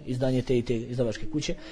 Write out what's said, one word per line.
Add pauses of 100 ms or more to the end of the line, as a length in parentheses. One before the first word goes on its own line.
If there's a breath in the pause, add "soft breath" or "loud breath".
izdanje
te
i
te
izdavačke
kuće, (180 loud breath)